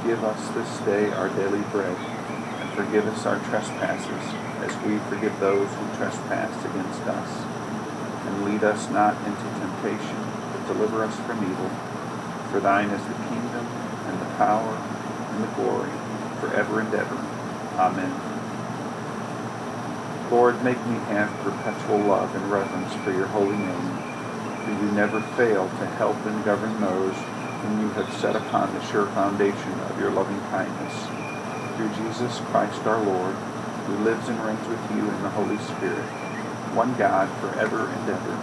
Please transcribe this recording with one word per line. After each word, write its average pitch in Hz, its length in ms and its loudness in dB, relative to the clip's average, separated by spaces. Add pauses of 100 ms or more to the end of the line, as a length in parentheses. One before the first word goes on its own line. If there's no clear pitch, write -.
Give 117 200 2
us 107 180 0 (140)
this 117 240 -4
day 104 340 4
our 95 160 2
daily 101 420 2
bread, 95 240 2 (680)
and - 100 -4
forgive 107 360 2
us 107 200 -2
our 101 100 2
trespasses, - 960 -2 (320)
as - 180 -2
we 107 140 2 (120)
forgive 104 300 0
those 98 300 4
who - 280 -4
trespass - 540 -2 (140)
against - 420 -2
us. - 380 -4 (800)
And 101 180 0
lead 104 200 2
us 107 260 4
not 104 260 6 (100)
into 104 220 -4 (120)
temptation, - 600 -2 (320)
but - 220 -2
deliver 107 300 2
us 107 120 0 (100)
from 117 140 -2
evil. 92 300 0 (840)
For 101 80 4
thine 101 300 6
is 101 140 0
the - 100 -4 (160)
kingdom, 120 380 -2 (400)
and - 120 -2
the - 180 -4
power, 107 400 4 (540)
and 107 120 -2
the - 120 -4
glory, 104 360 0 (500)
forever 104 380 2
and 107 140 0
ever. 98 240 0 (600)
Amen. - 340 2 (2250)
Lord, 120 320 6
make 123 240 2
me 113 100 2 (120)
have 104 200 2 (140)
perpetual 104 560 0
love 98 360 4
and 98 160 0
reverence 98 420 0 (100)
for 104 80 0
your 95 160 2
holy 104 300 4
name, 92 340 -2 (760)
for 110 60 -2
you 104 200 2
never 107 300 4
fail 110 480 4 (100)
to 98 60 0
help 107 400 2
and 107 200 0
govern 107 360 2
those 95 340 2 (460)
whom 107 200 2
you 107 80 2
have 98 240 0
set - 220 2
upon 98 380 2
the 95 120 -4
sure 104 220 4
foundation 98 720 2 (100)
of - 100 -4
your 98 120 2
loving 95 300 2 (100)
kindness. - 560 -2 (680)
Through 110 140 0
Jesus 113 520 -2 (100)
Christ 104 340 2
our 110 140 4
Lord, 95 360 2 (520)
who 101 160 0
lives 110 240 2
and 113 160 0
reigns 110 240 -2
with 113 240 -2
you 104 180 2
in 98 140 -2
the 98 60 0
Holy 104 280 0
Spirit, - 480 -2 (720)
one 120 240 4
God, 98 300 6 (120)
forever 110 460 0
and - 220 -2
ever. 92 340 -2